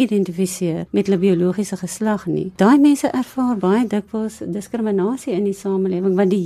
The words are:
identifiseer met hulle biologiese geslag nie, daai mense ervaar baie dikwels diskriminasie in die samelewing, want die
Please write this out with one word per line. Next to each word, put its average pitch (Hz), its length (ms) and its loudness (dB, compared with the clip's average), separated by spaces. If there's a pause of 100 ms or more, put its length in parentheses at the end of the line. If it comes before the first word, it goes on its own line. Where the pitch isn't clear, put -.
identifiseer 180 880 -2
met 202 160 0
hulle 196 120 2
biologiese 185 580 0
geslag 208 500 -4
nie, 156 280 -4
daai 233 240 6
mense 285 280 4
ervaar 254 500 -2
baie 196 300 2
dikwels 214 580 -6
diskriminasie 208 880 -2
in 190 100 0
die 196 100 0
samelewing, 190 600 -2
want 190 160 2
die 196 140 2